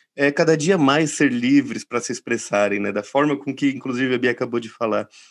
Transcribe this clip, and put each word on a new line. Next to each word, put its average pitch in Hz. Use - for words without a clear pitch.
é, 143
cada 160
dia 160
mais 147
ser 143
livres 120
pra 120
se 117
expressarem, 104
né, 101
da 104
forma 143
com 143
que, 139
inclusive, 127
a -
Bia 123
acabou 120
de 110
falar. 107